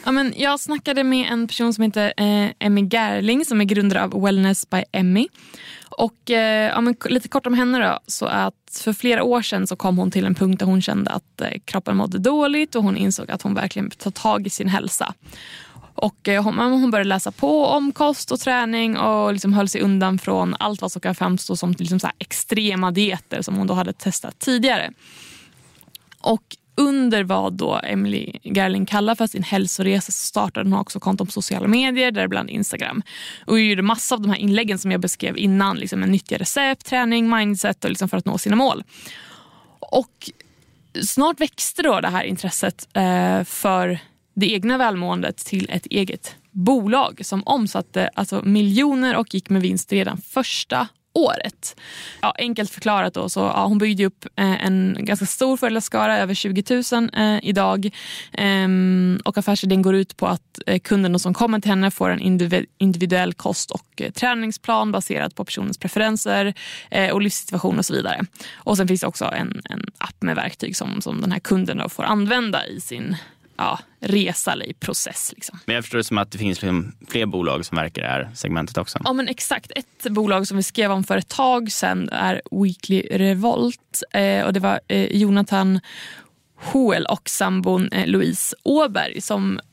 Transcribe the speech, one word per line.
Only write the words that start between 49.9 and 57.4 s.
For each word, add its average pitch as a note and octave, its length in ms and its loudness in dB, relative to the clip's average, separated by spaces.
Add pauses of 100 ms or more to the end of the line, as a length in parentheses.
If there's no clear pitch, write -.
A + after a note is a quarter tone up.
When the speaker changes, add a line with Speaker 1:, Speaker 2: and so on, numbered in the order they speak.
Speaker 1:
redan F#3+ 300 0
första - 680 -2 (280)
året. - 640 -2 (420)
Ja, - 160 0
enkelt A3+ 340 -4
förklarat G3 420 0
då, - 160 -4
så, F#3+ 100 -4
ja, G3 260 2
hon G#3 120 4
byggde G3+ 280 2
upp, - 200 -4 (100)
eh, F#3+ 300 2
en F#3+ 340 2
ganska G3 260 -2
stor C4 320 0
föräldraskara, A3 600 0
över G3 160 0
tjugotusen, A#3 760 0
eh, G#3+ 340 2